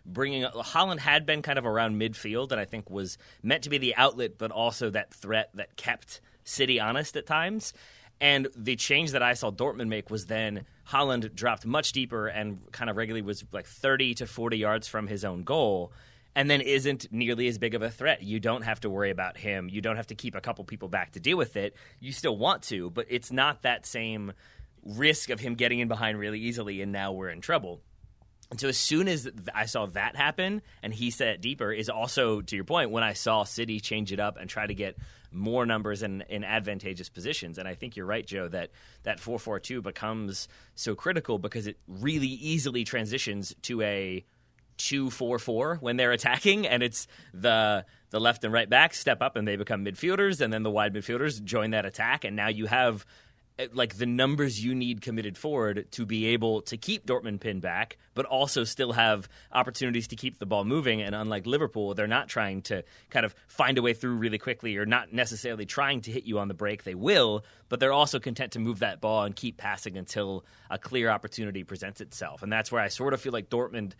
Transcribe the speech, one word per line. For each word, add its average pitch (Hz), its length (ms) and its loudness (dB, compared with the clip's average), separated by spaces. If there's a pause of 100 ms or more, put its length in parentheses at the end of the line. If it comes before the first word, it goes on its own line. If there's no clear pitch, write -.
bringing, 131 400 -2
Haaland 160 560 2
had 147 260 4
been 151 160 2
kind 139 160 0
of 120 80 0
around 110 340 2
midfield, 117 520 -2
and 110 80 0
I 98 60 -4
think 110 220 -10
was 95 300 -6 (240)
meant 135 220 0
to 147 60 -8
be 147 80 2
the 123 180 0
outlet, 120 420 4
but 110 140 -4
also 113 380 0
that 101 220 -2
threat 110 420 0
that 98 220 -10
kept - 440 -4 (240)
City 127 340 2
honest 120 380 0
at - 100 -4
times. 175 460 -2 (460)
And 139 380 6
the 117 200 -2
change 143 340 2
that 131 120 2
I 123 120 6
saw 117 160 -2
Dortmund 117 380 -2
make 107 200 -2
was 107 160 -4
then 110 400 -2 (240)
Haaland 127 460 2
dropped 113 320 0
much 147 260 2
deeper 120 360 -2
and 104 320 -4 (120)
kind 120 160 -4
of 104 80 -2
regularly 113 240 -2
was, 104 320 -6
like, 98 140 -8
thirty 135 480 2
to 117 120 -6
forty 117 300 -2
yards 107 320 2
from 107 180 -2
his 101 160 -4
own 90 200 -4
goal, 101 500 2 (420)
and 139 140 4
then 143 140 6
isn't 135 500 2
nearly 120 340 2
as 117 120 0
big 113 160 0
of 107 80 -2
a 117 80 0
threat. 131 320 0
You 107 180 -2
don't 117 220 0
have 110 180 -2
to 110 80 -4
worry 98 220 0
about 92 260 -4
him. 98 320 -4
You 101 140 -6
don't 110 140 -2
have 113 100 -6
to 110 80 -12
keep 117 200 -8
a 101 60 -8
couple 107 240 -6
people 101 240 -12
back 92 240 -2
to 95 80 -14
deal 160 160 2
with 123 220 0
it. 101 180 -4 (240)
You 135 100 -12
still 127 280 -2
want 139 240 2
to, 90 260 -4
but 110 220 -4
it's 120 200 -4
not 135 320 -2
that 120 220 -2
same 110 480 -6 (500)
risk 143 460 0
of 113 120 -4
him 123 140 -6
getting 120 260 2
in 120 80 0
behind 107 300 -2
really 107 220 -4
easily, 110 400 -6
and 101 120 -4
now 98 200 -4
we're 92 160 -6
in 85 140 -10
trouble. 98 400 -2 (680)
And 120 80 -10
so 135 100 0
as 123 100 2
soon 170 300 4
as 151 160 0
th-, 131 100 -10 (200)
I 107 120 0
saw 110 200 -2
that 98 300 -2
happen, 185 460 0 (200)
and 113 120 -6
he 120 160 -2
set 120 180 0
it 92 140 -2
deeper, 120 280 -2
is 107 200 -4
also, 113 500 2
to 98 160 -6
your 95 80 -4
point, 147 280 2
when 113 100 2
I 107 100 2
saw 107 320 2
City 113 340 -4
change 107 320 -4
it 98 100 -2
up 104 180 -2
and 92 100 -12
try 107 180 -4
to 101 80 -6
get 98 220 -6 (360)
more 113 340 0
numbers 107 360 0
in, 98 280 -6
in 104 140 -6
advantageous 98 640 -4
positions. 87 500 -8
And 92 100 -8
I 92 60 -8
think 117 220 -12
you're 92 100 -8
right, 107 180 -2
Joe, 95 240 -6
that 87 220 -6 (320)
that 107 180 -4
four 117 180 -4
four 104 200 -4
two 120 240 -6
becomes 104 640 -4 (280)
so 110 180 -2
critical 151 440 -2
because 104 280 -6
it 104 100 -8 (120)
really 135 400 0
easily 131 560 -2
transitions 107 800 -2
to 117 200 -2
a 98 420 -2 (540)
two 139 320 0
four 120 280 -2
four 127 420 0
when 123 160 0
they're 123 160 6
attacking, 170 540 4
and 123 160 4
it's - 260 -2 (260)
the, 107 500 4 (260)
the 107 100 0
left 117 240 4
and 107 80 0
right 113 180 4
backs 147 300 8
step 127 200 2
up - 160 0
and 104 100 0
they 101 100 0
become 101 280 -2
midfielders, 180 560 2
and 110 120 2
then 110 100 0
the 110 80 0
wide 104 240 2
midfielders 117 480 -2
join 110 300 0
that 107 120 2
attack, 117 400 0
and 104 120 -4
now 104 120 0
you 107 180 -2
have, 117 380 4 (540)
eh, 131 160 -4
like, 113 240 -2
the 123 80 0
numbers 131 580 2
you 127 100 0
need 123 280 -2
committed 110 340 -6
forward 113 540 -2
to 117 160 -6
be 110 200 0
able 113 360 4
to - 160 -8
keep - 280 -4
Dortmund 113 340 0
pinned 98 220 -4
back, 92 360 -2 (160)
but 131 100 0
also 131 400 2
still 120 280 -2
have 110 360 4 (240)
opportunities 120 560 0
to 117 80 -10
keep 131 220 -8
the 101 80 -6
ball 101 180 2
moving. 120 380 2
And 101 120 -4
unlike 107 320 -4
Liverpool, 117 460 0
they're 104 140 0
not 120 220 2
trying 98 340 -2
to 95 200 -4 (280)
kind 117 160 2
of 98 80 -8 (120)
find 131 300 4
a 123 60 6
way 117 100 6
through 123 220 -2
really 110 240 0
quickly 110 400 -4
or 104 80 0
not 110 260 2
necessarily 113 540 -2
trying 139 360 0
to 110 80 -10
hit 123 140 -6
you 107 140 -2
on 101 100 0
the 98 60 -4
break. 104 300 -4
They 92 100 -6
will, 110 500 4 (240)
but 123 100 -2
they're 135 140 6
also 143 260 4
content 120 340 -6
to 117 60 -6
move 113 200 -2
that 95 240 -2
ball 107 220 4
and 101 120 -4
keep 123 220 -6
passing 98 400 -6
until 95 480 -6 (240)
a 98 80 -4
clear 117 320 0
opportunity 104 520 -2
presents 95 380 -10
itself. 76 420 -10
And 101 80 -6
that's 110 220 0
where 117 80 4
I 101 80 2
sort 135 240 0
of 127 80 2
feel 127 140 -4
like 107 160 -4
Dortmund 117 500 -2